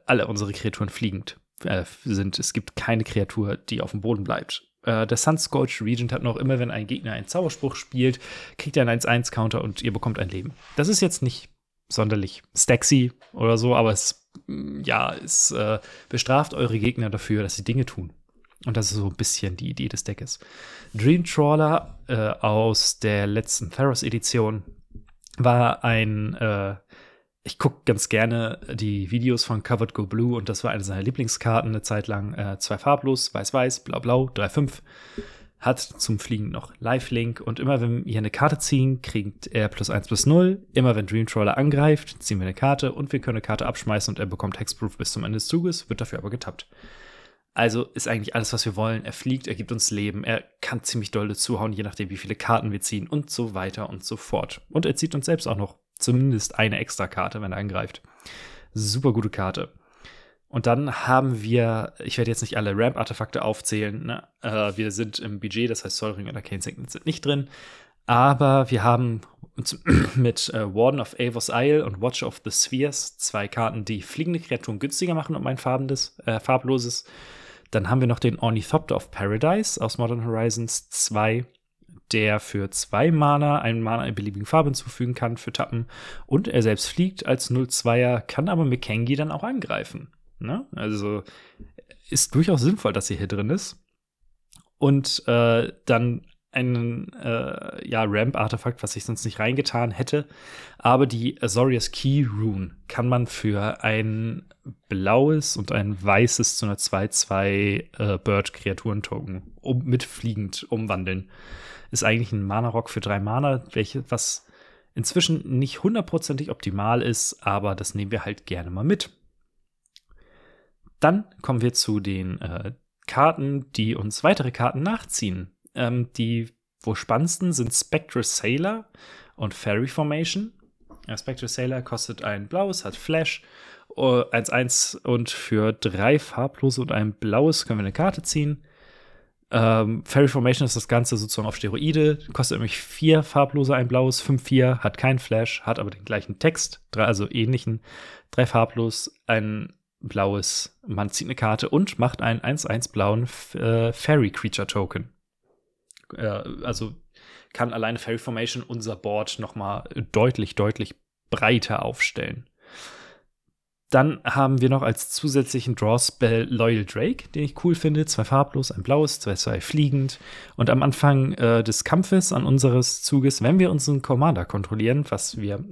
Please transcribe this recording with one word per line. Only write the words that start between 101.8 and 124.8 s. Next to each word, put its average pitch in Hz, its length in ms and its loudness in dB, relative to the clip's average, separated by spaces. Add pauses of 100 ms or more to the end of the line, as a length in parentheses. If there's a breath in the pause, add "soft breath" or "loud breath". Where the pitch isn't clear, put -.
Key 139 340 2
Rune 104 500 -2 (120)
kann 123 200 -2
man 123 180 2
für 104 580 -2
ein 110 600 -2 (420)
blaues 127 720 2
und 98 140 -4
ein 101 300 -2
weißes 104 560 4
zu - 80 -2
einer 101 120 -2
zwei 98 300 -2
zwei, 98 920 0
äh, 104 220 0
Bird-Kreaturen-Token 98 1400 -4
um-, 127 240 -2
mit 123 180 0
fliegend 104 640 -6
umwandeln. 95 600 -2 (640 loud breath)
Ist - 120 -2
eigentlich 110 280 2
ein 104 120 -2
Mana-Rock 110 460 -2
für 107 120 -6
drei 101 180 -2
Mana, 127 520 0
welche, 123 380 -4
was - 360 -4 (500 soft breath)
inzwischen 147 640 0
nicht 135 240 -4
hundertprozentig 160 640 -2
optimal 104 520 0
ist, - 440 -2
aber 101 300 0
das - 200 -6
nehmen 101 160 -4
wir 110 140 -2
halt - 200 -8
gerne 85 240 -6
mal 92 140 -6
mit. 196 280 0 (1900 soft breath)
Dann 185 260 4 (160)
kommen 123 200 0
wir 120 120 2
zu 107 260 0
den, 92 420 -4
äh, 87 320 -8 (320)
Karten, 139 680 0
die 113 220 0
uns 104 280 -6
weitere 147 280 4
Karten 123 300 -2